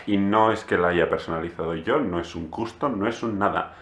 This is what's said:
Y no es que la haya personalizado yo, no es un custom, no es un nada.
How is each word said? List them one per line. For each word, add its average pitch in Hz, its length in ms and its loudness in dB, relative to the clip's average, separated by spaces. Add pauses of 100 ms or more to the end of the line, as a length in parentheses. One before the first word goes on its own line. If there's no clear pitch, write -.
Y 101 120 2
no 107 340 6
es 104 120 -2
que 101 140 0
la 87 120 4
haya 85 200 4
personalizado 82 680 -2
yo, 104 240 0
no 90 200 -2
es - 160 -10
un 85 140 -8
custom, 113 480 -4
no 98 100 -2
es 120 160 -4
un 110 140 -4
nada. 92 440 0